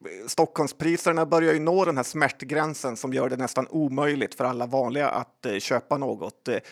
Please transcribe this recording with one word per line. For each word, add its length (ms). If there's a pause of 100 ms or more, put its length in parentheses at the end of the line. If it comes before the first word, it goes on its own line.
(260)
Stockholmspriserna 1000
börjar 260
ju 80
nå 240
den 120
här 80
smärtgränsen 920
som 160
gör 160
det 80
nästan 340
omöjligt 640
för 100
alla 220
vanliga 420
att, 380
eh, 120
köpa 400
något. 500
Eh, 60 (180)